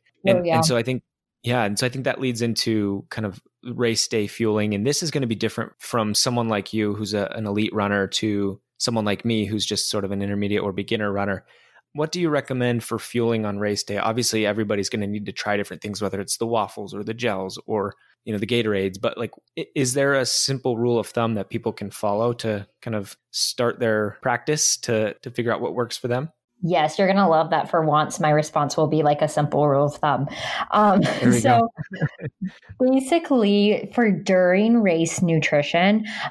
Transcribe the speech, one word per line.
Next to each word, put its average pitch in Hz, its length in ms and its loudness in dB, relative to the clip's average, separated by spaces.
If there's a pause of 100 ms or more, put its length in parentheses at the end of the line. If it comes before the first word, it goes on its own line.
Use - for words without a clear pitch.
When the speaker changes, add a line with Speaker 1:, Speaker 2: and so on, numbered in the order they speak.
(260)
Speaker 1:
Oh, 190 40 4
Speaker 2:
And, 180 160 2
Speaker 1:
yeah. 165 100 2
Speaker 2:
and 160 80 4
so 139 120 2
I 117 60 0
think, 127 200 -4 (400)
yeah. 120 220 0
And 101 140 -2
so 131 80 0
I 123 40 -2
think 131 140 -6
that - 160 -2
leads 120 220 -2
into 107 680 0
kind 110 160 -4
of 98 160 -10 (220)
race 117 440 0
day 107 180 0
fueling. 107 480 0
And 101 120 -2
this 143 160 0
is 160 80 -4
gonna 139 160 -2
be 113 80 -2
different 110 440 -4
from 107 360 -2
someone 120 340 0
like 104 240 -2
you, 107 220 0
who's 104 200 -4
a, 101 100 0 (100)
an 110 120 -6
elite 104 280 0
runner, 101 320 2
to 101 540 -2 (180)
someone 113 260 0
like 104 200 -2
me, 113 200 0
who's 101 220 -2
just - 240 -4
sort 101 140 -2
of 95 60 -6
an 101 120 -4
intermediate 101 400 -2
or 95 100 -4
beginner 104 400 -4
runner. 101 320 -4 (480)
What 151 200 -4
do 180 80 -6
you 170 80 2
recommend 123 560 0
for 113 140 -4
fueling 117 460 -2
on 101 140 -4
race 104 240 -2
day? 101 160 -4
Obviously, 110 480 0
everybody's 104 420 0
gonna 104 180 -2
need 104 200 -6
to 98 60 -8
try - 240 -2
different 101 260 -6
things, 104 180 -8
whether 98 200 -4
it's - 160 -6
the 117 100 -4
waffles 104 480 -4
or 104 80 -8
the 110 120 -8
gels 98 520 -4
or, 101 280 -2 (300)
you 113 80 -6
know, 107 60 -2
the 107 80 -2
Gatorades. 101 540 0
But, - 180 -2
like, 113 140 -8 (260)
i-, 160 160 -6
is 131 200 0
there 139 200 2
a 131 100 2
simple 127 540 -2
rule 120 200 2
of 104 100 -2
thumb 113 260 0
that 101 160 -6
people 113 220 -4
can 101 180 -10
follow 107 440 0
to 104 320 -4 (140)
kind 113 140 -8
of 101 220 -8 (140)
start - 500 -2
their 107 420 0
practice 143 560 0
to, 110 440 0
to 123 80 -10
figure 117 220 -2
out 90 80 -2
what 80 140 -4
works 117 220 -4
for - 120 -6
them? 131 220 -2 (320)
Speaker 1:
Yes, 160 360 0
you're 190 100 4
gonna 190 180 4
love 160 240 4
that. - 200 0
For 165 120 2
once, 151 380 2
my 156 80 2
response 147 480 0
will 156 100 4
be, 151 160 2
like, 147 200 2
a 151 60 2
simple 147 380 0
rule 143 200 4
of 147 100 -4
thumb. 143 320 0 (420)
Um, 208 300 6
Speaker 2:
There - 300 2
we - 100 4
Speaker 1:
so 233 300 4 (200)
Speaker 2:
go. - 580 -6 (300)
<laughs> - 0 -
Speaker 1:
basically, 254 1160 4
for 233 160 4
during 190 720 4
race 165 400 2
nutrition, 170 800 4 (260)